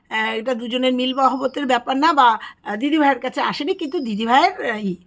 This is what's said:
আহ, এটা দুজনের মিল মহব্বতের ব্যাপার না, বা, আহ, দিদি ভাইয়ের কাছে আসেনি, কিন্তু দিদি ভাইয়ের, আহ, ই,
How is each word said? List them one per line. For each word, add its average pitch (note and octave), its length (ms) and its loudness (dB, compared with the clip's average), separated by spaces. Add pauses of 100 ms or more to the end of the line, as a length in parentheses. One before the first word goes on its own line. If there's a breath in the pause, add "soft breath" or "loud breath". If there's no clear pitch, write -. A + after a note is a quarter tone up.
আহ, A3 240 -2
এটা A3+ 200 -2
দুজনের B3+ 400 0
মিল B3+ 200 0
মহব্বতের C4+ 520 0
ব্যাপার C4 320 0
না, D#4 160 4
বা, A#3+ 260 4 (240 loud breath)
আহ, G#3 120 -6
দিদি C#4+ 220 0
ভাইয়ের C#4 220 4
কাছে B3+ 220 -6
আসেনি, C#4+ 320 -2
কিন্তু F4 260 -6
দিদি A3+ 260 -4
ভাইয়ের, C#4 460 2
আহ, G#3+ 60 -4
ই, G3 180 -4 (120)